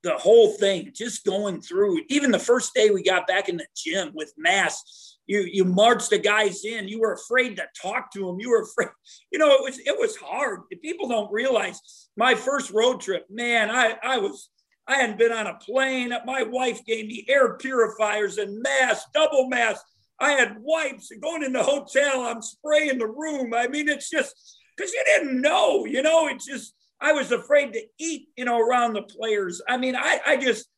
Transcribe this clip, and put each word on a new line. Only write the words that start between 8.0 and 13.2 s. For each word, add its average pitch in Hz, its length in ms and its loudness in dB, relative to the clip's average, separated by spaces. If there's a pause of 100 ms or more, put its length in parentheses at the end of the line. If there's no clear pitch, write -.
to 190 160 -6
'em. 180 100 -8
You 240 120 -8
were 226 120 4
afraid, - 260 -4 (440)
you - 80 -4
know, 302 100 6
it 269 140 6
was, 262 160 -8
it 311 180 -2
was - 180 -2
hard. 196 440 -6 (200)
People 339 280 -8
don't 208 240 -2
realize 220 840 -4
my 240 200 4
first 262 340 -4
road 240 300 2
trip, 185 280 -6